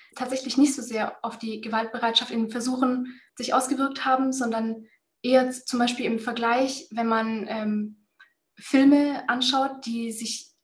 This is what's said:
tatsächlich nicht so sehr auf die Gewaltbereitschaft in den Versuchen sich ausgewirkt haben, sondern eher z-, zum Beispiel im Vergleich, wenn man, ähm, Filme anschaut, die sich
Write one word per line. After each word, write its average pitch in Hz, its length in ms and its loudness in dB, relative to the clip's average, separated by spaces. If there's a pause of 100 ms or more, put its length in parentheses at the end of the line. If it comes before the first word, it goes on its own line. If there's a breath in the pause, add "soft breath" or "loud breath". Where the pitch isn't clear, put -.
(140 loud breath)
tatsächlich 262 420 -4
nicht 269 180 6
so 247 80 -8
sehr 220 420 -4
auf 233 140 -6
die 220 220 -8
Gewaltbereitschaft 226 680 -2
in 226 140 0
den 220 60 -4
Versuchen 254 720 -2 (160)
sich 240 180 -2
ausgewirkt 269 500 0
haben, 262 280 2
sondern 226 520 -4 (380 loud breath)
eher 254 280 4
z-, - 160 -10
zum 240 140 0
Beispiel 240 260 0
im 226 140 0
Vergleich, 240 720 0
wenn 226 160 -2
man, 220 400 0
ähm, 214 560 -4 (560 soft breath)
Filme 277 680 4
anschaut, 262 580 0
die 233 240 -4
sich 220 400 -8 (140)